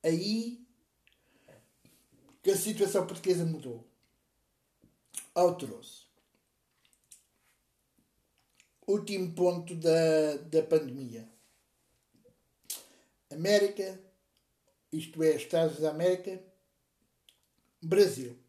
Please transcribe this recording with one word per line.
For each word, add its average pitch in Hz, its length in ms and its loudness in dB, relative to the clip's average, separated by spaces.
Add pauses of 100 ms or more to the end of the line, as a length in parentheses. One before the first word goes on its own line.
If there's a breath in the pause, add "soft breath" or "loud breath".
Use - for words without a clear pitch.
aí 208 600 -2 (1800 soft breath)
que 196 80 2
a 190 60 2
situação 196 500 0
portuguesa 170 400 -2
mudou. 131 420 -8 (1500)
Alterou-se. 170 720 -2 (2750)
Último 196 480 -2
ponto 175 400 0
da, 160 640 4
da 156 260 0
pandemia. 131 640 -2 (2000 loud breath)
América, 190 680 2 (960)
isto 156 300 -6
é, 156 140 6
Estados 160 440 -2
da 156 100 0
América, 180 520 -2 (1400)
Brasil. 160 560 2 (100)